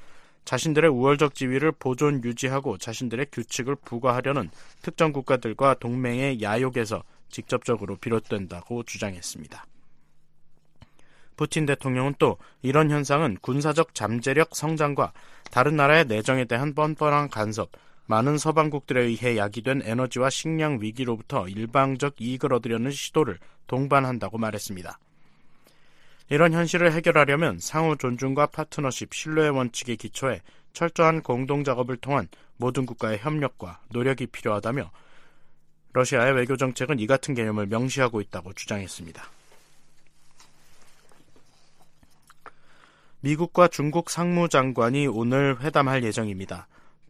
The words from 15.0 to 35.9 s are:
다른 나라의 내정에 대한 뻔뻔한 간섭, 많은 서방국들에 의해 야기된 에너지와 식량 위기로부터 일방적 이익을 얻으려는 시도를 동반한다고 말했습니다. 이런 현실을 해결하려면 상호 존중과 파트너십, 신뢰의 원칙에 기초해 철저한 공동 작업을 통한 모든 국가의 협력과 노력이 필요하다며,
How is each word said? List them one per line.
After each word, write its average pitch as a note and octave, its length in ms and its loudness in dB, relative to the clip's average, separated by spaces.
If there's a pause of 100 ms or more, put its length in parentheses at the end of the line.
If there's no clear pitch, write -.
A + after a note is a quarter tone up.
다른 C#3+ 240 4
나라의 D3 300 6
내정에 B2 400 0
대한 C3+ 280 -2
뻔뻔한 D3 560 0
간섭, G#2+ 400 -4 (360)
많은 A#2+ 300 2
서방국들에 D3 640 0
의해 A#2+ 360 0
야기된 A2 480 -2
에너지와 B2 440 -2
식량 D#3 520 -2
위기로부터 A2 680 -4
일방적 B2+ 720 0
이익을 B2+ 340 -4
얻으려는 A#2 380 -2
시도를 C3+ 480 -2 (300)
동반한다고 B2+ 680 0
말했습니다. G#2 600 -6 (1300)
이런 D#3+ 240 6
현실을 E3+ 380 4
해결하려면 D3+ 680 4
상호 D#3 340 0
존중과 C3+ 520 0
파트너십, C#3+ 680 -6
신뢰의 D#3 360 0
원칙에 B2 440 -2
기초해 A2 480 -6 (300)
철저한 D#3+ 500 2
공동 C3 400 -2
작업을 B2+ 360 -2
통한 C3 280 -2 (300)
모든 B2+ 280 -2
국가의 A2+ 340 -4
협력과 B2+ 600 -6 (120)
노력이 B2 360 0
필요하다며, A2 640 -4 (1000)